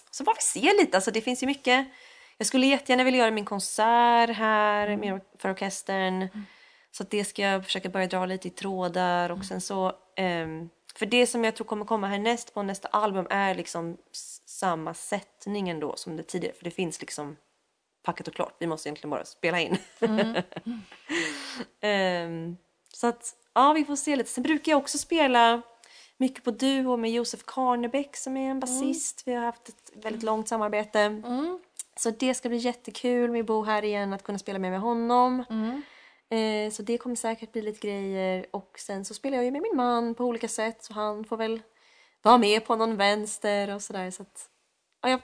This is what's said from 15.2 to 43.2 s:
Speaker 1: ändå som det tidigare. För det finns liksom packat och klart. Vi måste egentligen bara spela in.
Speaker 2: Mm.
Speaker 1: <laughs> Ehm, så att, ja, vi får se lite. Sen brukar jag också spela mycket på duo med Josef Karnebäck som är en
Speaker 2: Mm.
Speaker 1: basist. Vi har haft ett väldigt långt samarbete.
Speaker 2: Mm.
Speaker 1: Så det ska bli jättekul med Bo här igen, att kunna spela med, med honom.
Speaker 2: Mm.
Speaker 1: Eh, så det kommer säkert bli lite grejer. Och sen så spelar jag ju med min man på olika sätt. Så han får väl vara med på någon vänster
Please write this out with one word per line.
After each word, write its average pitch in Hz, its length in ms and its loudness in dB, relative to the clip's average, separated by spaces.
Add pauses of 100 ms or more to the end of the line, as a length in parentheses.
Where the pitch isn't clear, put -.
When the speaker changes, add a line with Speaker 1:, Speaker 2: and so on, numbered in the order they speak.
Speaker 1:
ändå 151 260 -4
som 170 220 -10
det 165 60 -8
tidigare. 175 320 -6
För - 80 -20
det 175 80 -8
finns 170 300 -4
liksom 147 360 -10 (640)
packat - 240 -6
och 160 60 -12
klart. - 260 -6
Vi 170 80 -4
måste 156 220 -4
egentligen 151 200 -10
bara 123 160 -4
spela 170 340 -2
in. 170 180 0 (220)
Speaker 2:
Mm. 220 340 2
Speaker 1:
<laughs> 180 80 0 (1400)
Ehm, 175 760 0 (360)
så - 140 0
att, - 260 -4 (200)
ja, 277 200 6
vi 302 120 2
får 285 100 -4
se 285 200 0
lite. 233 140 -2
Sen 254 140 -4
brukar 311 280 2
jag 285 80 6
också 285 180 -4
spela 247 640 4 (560)
mycket 262 260 0
på 247 80 -2
duo 262 460 2
med 226 140 0
Josef 233 340 -2
Karnebäck 247 720 -2
som 262 200 -6
är 269 40 -2
en 262 100 -2
Speaker 2:
Mm. 269 80 -4
Speaker 1:
basist. 262 640 -4
Vi 254 80 -2
har 240 120 -2
haft 233 240 -8
ett - 240 -20
väldigt 220 300 -8
långt 220 240 0
samarbete. 214 520 0
Speaker 2:
Mm. 240 600 0 (380)
Speaker 1:
Så - 140 -2
det 254 220 0
ska 247 160 -6
bli 240 80 -2
jättekul 240 760 0
med 233 140 0
Bo 220 180 0
här 214 200 0
igen, 202 300 -2
att 190 100 -10
kunna 202 160 -6
spela 196 200 -6
med, 185 120 -2
med 185 100 -2
honom. 240 680 2
Speaker 2:
Mm. 220 320 -4 (500)
Speaker 1:
Eh, 214 420 0
så - 80 -8
det 233 160 -2
kommer 240 180 -6
säkert 226 360 -6
bli 226 100 -6
lite 208 260 -6
grejer. 190 640 -2
Och - 280 -12
sen 196 260 -8
så 214 80 -12
spelar 269 240 -4
jag 247 80 2
ju 254 60 0
med 285 100 -4
min 415 160 -2
man 233 380 0
på 247 100 -2
olika 233 220 -2
sätt. 220 360 -4
Så - 100 -18
han 214 320 -4
får 226 120 -6
väl 226 240 -4 (600)
vara 240 160 10
med 214 280 6
på 233 100 2
någon 220 220 2
vänster 202 800 0